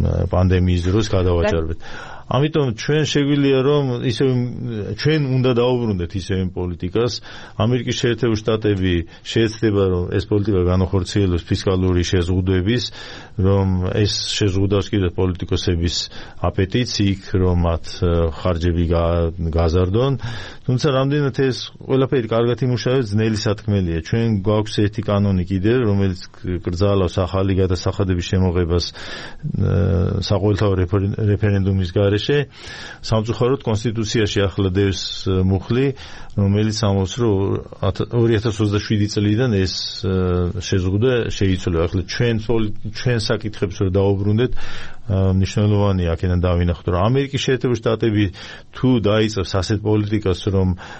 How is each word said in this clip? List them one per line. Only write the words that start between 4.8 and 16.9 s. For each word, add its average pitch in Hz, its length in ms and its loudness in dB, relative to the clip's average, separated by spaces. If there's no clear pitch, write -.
ჩვენ 151 340 0
უნდა 127 280 2
დაუბრუნდეთ 120 600 0
ისევ 95 260 -4
იმ 92 100 0
პოლიტიკას. 90 640 -2
ამერიკის 117 420 -2
შეერთებულ 117 440 0
შტატები 104 540 0
შეეცდება, 107 640 0
რომ 92 240 2
ეს 98 180 -2
პოლიტიკა 101 380 2
განახორციელოს 90 800 2
ფისკალური 92 580 2
შეზღუდვების, 92 800 2
რომ 98 340 2
ეს 104 240 0
შეზღუდავს 98 600 0
კიდევ 95 220 0
პოლიტიკოსების 90 840 0
აპეტიტს 98 640 -2